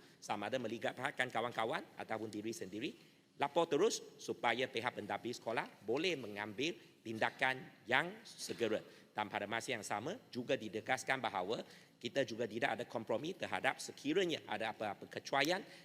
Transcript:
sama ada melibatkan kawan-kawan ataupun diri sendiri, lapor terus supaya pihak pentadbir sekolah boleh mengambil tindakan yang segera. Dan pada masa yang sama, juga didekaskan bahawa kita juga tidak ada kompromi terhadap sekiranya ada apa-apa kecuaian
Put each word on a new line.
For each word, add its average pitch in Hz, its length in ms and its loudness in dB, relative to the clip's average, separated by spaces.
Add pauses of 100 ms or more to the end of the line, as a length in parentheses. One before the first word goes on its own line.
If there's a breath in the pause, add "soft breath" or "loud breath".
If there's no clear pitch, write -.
(200 loud breath)
sama 104 320 -2
ada 131 80 2
melibatkan 123 720 0
kawan-kawan 117 500 2 (140)
ataupun 110 340 -4
diri 107 240 -4
sendiri, 104 380 -6 (500 loud breath)
lapor 165 240 6
terus 202 320 6 (240)
supaya 120 480 2
pihak 117 240 0
pentadbir 104 400 -2
sekolah 123 320 -2 (160)
boleh 147 400 2
mengambil 107 560 -4 (240 loud breath)
tindakan 120 560 2 (320)
yang 151 320 4
segera. - 560 -2 (360 loud breath)
Dan 107 160 -2
pada 104 160 -2
masa 113 320 0
yang 101 80 -6
sama, 127 320 -2 (160)
juga 127 240 0
didekaskan 120 640 0
bahawa 104 400 0 (400 loud breath)
kita 123 240 2
juga 117 240 -2
tidak 120 300 0
ada 123 100 -2
kompromi 123 480 -2
terhadap 101 400 2
sekiranya 156 720 0
ada 107 240 0
apa-apa 104 320 -4
kecuaian 143 560 2 (240 loud breath)